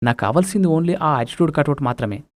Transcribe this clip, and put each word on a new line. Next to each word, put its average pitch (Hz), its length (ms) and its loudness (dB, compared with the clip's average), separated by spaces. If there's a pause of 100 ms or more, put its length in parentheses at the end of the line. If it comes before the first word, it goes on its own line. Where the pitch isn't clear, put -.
నాకు 120 140 0
కావాల్సింది 185 500 0
only 170 340 2
ఆ 180 160 2
యాటిట్యూడ్ 151 380 0
కటౌట్ 143 260 0
మాత్రమే." 120 420 -4 (140)